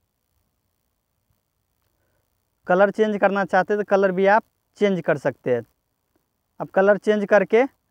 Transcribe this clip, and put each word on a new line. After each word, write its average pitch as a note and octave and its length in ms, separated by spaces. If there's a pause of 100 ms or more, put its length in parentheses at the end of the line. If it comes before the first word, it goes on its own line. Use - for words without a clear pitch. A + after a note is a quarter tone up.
(2750)
कलर G3 240
चेंज G#3+ 280
करना G3 260
चाहते F#3+ 280
हैं G#3 60
तो G3+ 80
कलर G3 240
भी F#3 160
आप G#3 160 (360)
चेंज G3 220
कर D#3 160
सकते C3 380
हैं। A#2 100 (960)
अब D3+ 100
कलर G3 300
चेंज G#3+ 260
करके G#3+ 380 (280)